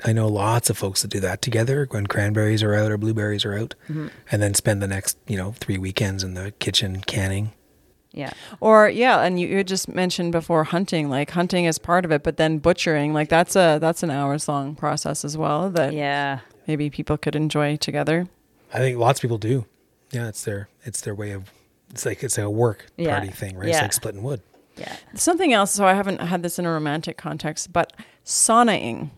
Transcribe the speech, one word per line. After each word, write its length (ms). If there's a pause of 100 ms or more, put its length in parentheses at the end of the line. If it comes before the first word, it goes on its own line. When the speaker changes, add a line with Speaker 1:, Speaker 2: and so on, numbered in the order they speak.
Speaker 1:
I 80
know 140
lots 420
of 80
folks 240
that 60
do 120
that 220
together 480
when 160
cranberries 560
are 120
out 160
or 60
blueberries 480
are 140
out, 160 (160)
Speaker 2:
Mm-hmm. 160 (260)
Speaker 1:
and 100
then 120
spend 260
the 80
next, 380
you 100
know, 220
three 180
weekends 480
in 80
the 200
kitchen 500
canning. 500 (600)
Speaker 2:
Yeah. 180 (300)
Speaker 3:
Or, 280
yeah, 340
and 160
you, 100
you 100
had 100
just 200
mentioned 440
before 320
hunting, 460
like, 220
hunting 340
is 120
part 280
of 60
it, 100
but 160
then 220
butchering, 520
like, 160
that's 280
a, 220
that's 240
an 80
hours 380
long 260
process 480
as 140
well 340
that 220
Speaker 2:
Yeah. 460 (280)
Speaker 3:
maybe 220
people 300
could 180
enjoy 400
together. 500 (460)
Speaker 1:
I 60
think 200
lots 200
of 40
people 160
do. 280 (440)
Yeah, 180
it's 160
their, 240 (160)
it's 160
their 140
way 160
of, 200 (400)
it's 140
like, 200
it's 140
a 120
work 360 (100)
Speaker 2:
Yeah. 220
Speaker 1:
party 140
thing, 240
right? 120
It's 100
Speaker 2:
Yeah. 40
Speaker 1:
like 100
splitting 320
wood. 160 (360)
Speaker 2:
Yeah. 200 (180)
Speaker 3:
Something 380
else, 180
so 160
I 80
haven't 260
had 220
this 160
in 80
a 60
romantic 440
context, 560
but 200 (320)
saunaing. 920